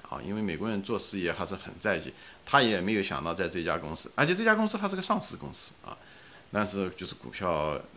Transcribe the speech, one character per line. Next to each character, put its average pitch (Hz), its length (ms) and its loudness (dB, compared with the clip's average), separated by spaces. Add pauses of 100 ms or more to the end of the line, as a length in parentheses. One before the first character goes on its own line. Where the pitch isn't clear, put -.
啊， 69 160 -6
因 98 120 -2
为 107 60 0
美 92 140 0
国 104 120 -2
人 101 140 0
做 107 160 0
事 - 200 -2
业 85 140 2
还 92 120 -2
是 92 120 -4
很 - 240 -12
在 101 160 2
意， 76 160 -6 (320)
他 143 180 6
也 107 180 6
没 98 120 2
有 104 100 4
想 71 200 0
到 82 120 -2
在 90 140 -2
这 85 160 -2
家 82 140 2
公 78 180 -6
司， - 180 -8
而 139 100 4
且 175 100 4
这 214 100 -2
家 220 100 6
公 214 140 2
司 240 80 -2
还 196 120 -2
是 196 60 -2
个 185 80 -4
上 208 180 2
市 - 160 -6
公 - 160 -10
司 - 200 -8 (120)
啊， - 120 -12 (560)
但 104 140 2
是 95 240 0
就 92 160 -8
是 - 80 -6
股 62 160 -12
票 78 500 0 (160)